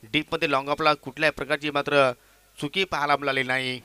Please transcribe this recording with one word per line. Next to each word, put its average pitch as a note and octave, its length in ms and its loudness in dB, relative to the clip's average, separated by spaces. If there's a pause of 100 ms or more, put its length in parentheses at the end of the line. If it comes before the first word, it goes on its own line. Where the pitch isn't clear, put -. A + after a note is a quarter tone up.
डीपमध्ये D3+ 480 -2
long C#3 180 0
ऑफला D3+ 260 2
कुठल्याही D3 360 -2
प्रकारची C#3+ 400 -4
मात्र C#3 420 2 (480)
चुकी E3+ 240 -2
पाहायला D3 320 0
मिळाली C3+ 260 0
नाही. B2+ 420 -2